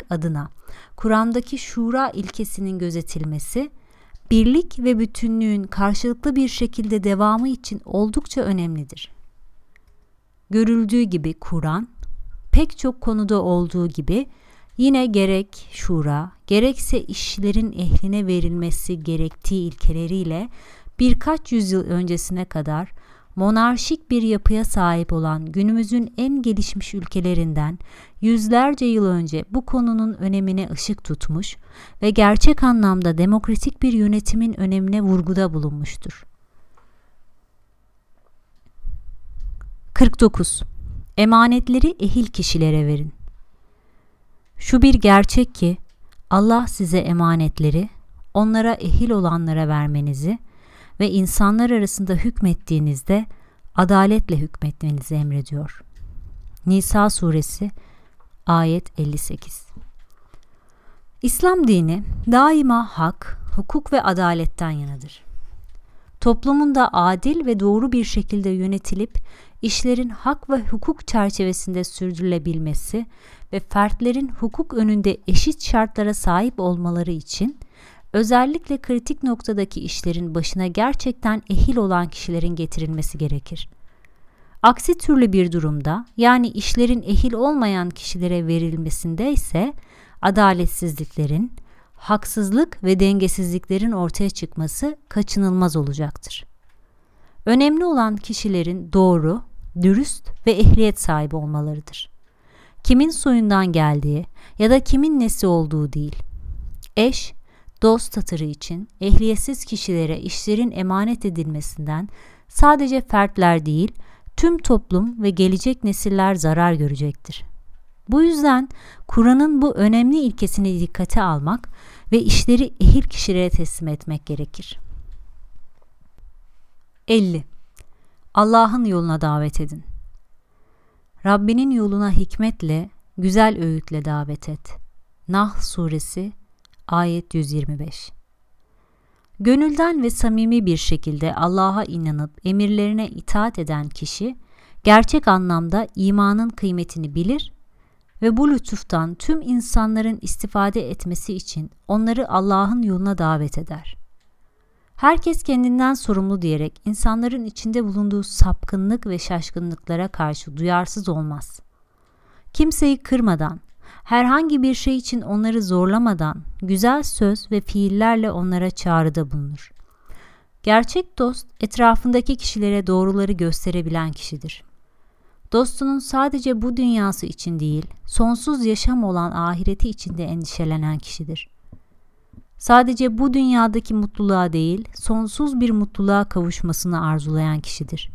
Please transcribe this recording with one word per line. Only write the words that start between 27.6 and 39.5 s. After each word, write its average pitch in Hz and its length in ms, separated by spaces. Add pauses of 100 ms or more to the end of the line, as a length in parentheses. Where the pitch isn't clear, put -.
yüzlerce 233 640
yıl 220 180
önce 170 460
bu 254 160
konunun 226 460
önemine 190 600
ışık - 320
tutmuş - 520 (460)
ve 208 80
gerçek 214 520
anlamda 190 560
demokratik 214 640
bir 254 100
yönetimin 214 680
önemine 190 420
vurguda 185 520
bulunmuştur. 147 720 (3750)